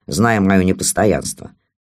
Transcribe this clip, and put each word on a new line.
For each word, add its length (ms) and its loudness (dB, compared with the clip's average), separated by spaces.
зная 360 0
мое 200 2
непостоянство. 880 -2